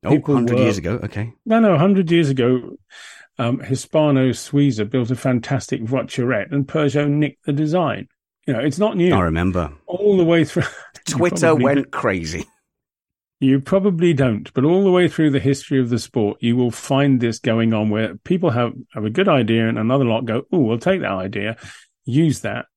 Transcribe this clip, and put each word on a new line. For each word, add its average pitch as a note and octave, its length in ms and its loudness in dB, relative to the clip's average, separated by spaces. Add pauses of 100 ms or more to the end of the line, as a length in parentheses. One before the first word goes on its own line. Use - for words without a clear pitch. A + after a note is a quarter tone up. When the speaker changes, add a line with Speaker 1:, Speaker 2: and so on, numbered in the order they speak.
Speaker 1:
Oh, G2 60 -2
Speaker 2:
People D3 260 2
Speaker 1:
hundred A#2+ 220 0
Speaker 2:
were B2+ 40 4
Speaker 1:
years G2+ 160 0
ago. E2 240 -4
Okay. G#2 300 -8 (120)
Speaker 2:
No, A3 140 2
no, G#3+ 160 4
a D3+ 40 2
hundred F#3+ 340 2
years E3 180 4
ago, B2+ 460 0 (640)
um, A#2+ 200 -2
Hispano C3+ 720 0
Suiza A#2+ 580 0
built A#2+ 220 -2
a B2+ 60 -2
fantastic B2 680 -2
voiturette A#2+ 680 -4
and C#3 120 0
Peugeot D3 460 0
nicked D3 340 -2
the D3+ 80 -4
design. D3 540 -2 (400)
You D3 60 -2
know, A2+ 80 -2
it's C#3+ 180 -2
not G#3+ 180 0
new. F3 180 2
Speaker 1:
I F#2+ 80 2
remember. E2+ 500 -2 (140)
Speaker 2:
All G3 320 0
the F3 60 4
way E3 200 4
through. - 200 -2
<laughs> - 440 -14
You - 80 -4
Speaker 1:
Twitter E3+ 300 0
Speaker 2:
probably D3+ 180 4
Speaker 1:
went C#3 120 2
Speaker 2:
don't C#3 140 -4
Speaker 1:
crazy. E2 560 -4 (920)
Speaker 2:
You C3+ 200 2
probably F3+ 520 2
don't, B2+ 400 0
but C3 120 0
all F3+ 200 2
the F#3+ 60 4
way F3+ 180 4
through D#3 220 2
the C#3 100 0
history C3+ 400 0
of B2 80 0
the A#2+ 100 -2
sport, G#2+ 440 -2
you A#2 120 0
will B2 160 0
find C3+ 500 2
this A#2 180 -2
going A2+ 340 0
on G#2+ 160 0
where G#2+ 300 -2
people F3+ 320 0
have, A#2+ 240 -2 (180)
have G#2+ 120 -8
a G#2+ 60 -2
good F#3 180 0
idea A2+ 380 2
and A2+ 120 -2
another B2+ 260 0
lot A#2 220 -2
go, A2+ 260 -4
"Oh, F#3 60 2
we'll A#2 200 2
take F3+ 220 -2
that G#2 100 -4
idea, G2+ 460 -6 (480)
use C#3+ 360 0
that A2+ 260 -8 (100)